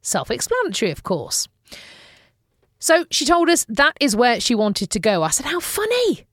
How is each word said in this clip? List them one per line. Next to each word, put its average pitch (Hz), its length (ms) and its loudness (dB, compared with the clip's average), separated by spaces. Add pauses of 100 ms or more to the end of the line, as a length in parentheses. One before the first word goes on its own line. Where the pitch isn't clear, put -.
self-explanatory, 233 880 -2
of - 100 -10
course. 139 460 -4 (1400)
So 339 280 4
she - 140 -2
told 339 220 4
us - 220 2
that 277 300 2
is 262 160 2
where 233 240 2
she 233 160 0
wanted 208 340 0
to 214 100 -4
go. 190 220 2
I 160 80 0
said, - 160 -2
"How 339 140 -4
funny. 440 720 -2